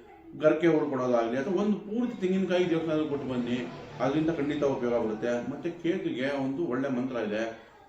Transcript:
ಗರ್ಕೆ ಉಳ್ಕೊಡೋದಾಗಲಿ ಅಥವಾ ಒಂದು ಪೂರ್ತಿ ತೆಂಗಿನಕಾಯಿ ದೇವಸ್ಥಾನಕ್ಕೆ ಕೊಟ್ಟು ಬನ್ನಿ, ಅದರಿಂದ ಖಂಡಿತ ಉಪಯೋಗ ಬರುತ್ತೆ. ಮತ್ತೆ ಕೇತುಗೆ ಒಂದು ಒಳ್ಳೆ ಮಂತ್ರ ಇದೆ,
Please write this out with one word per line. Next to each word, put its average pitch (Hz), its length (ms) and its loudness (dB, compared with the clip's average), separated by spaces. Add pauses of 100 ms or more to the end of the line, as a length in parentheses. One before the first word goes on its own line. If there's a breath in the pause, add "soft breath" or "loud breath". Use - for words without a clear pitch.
(400)
ಗರ್ಕೆ 156 260 4
ಉಳ್ಕೊಡೋದಾಗಲಿ 127 720 2
ಅಥವಾ 190 240 0
ಒಂದು 208 140 2
ಪೂರ್ತಿ 233 440 -4
ತೆಂಗಿನಕಾಯಿ 185 500 2
ದೇವಸ್ಥಾನಕ್ಕೆ 156 380 0
ಕೊಟ್ಟು 131 200 -4
ಬನ್ನಿ, 120 400 -2 (320)
ಅದರಿಂದ 156 300 2
ಖಂಡಿತ 143 340 0
ಉಪಯೋಗ 120 420 2
ಬರುತ್ತೆ. 120 440 -2
ಮತ್ತೆ 165 200 -6
ಕೇತುಗೆ 165 580 -2 (160)
ಒಂದು 117 220 -2
ಒಳ್ಳೆ 131 220 -2
ಮಂತ್ರ 127 280 -2
ಇದೆ, 107 260 -2 (460 loud breath)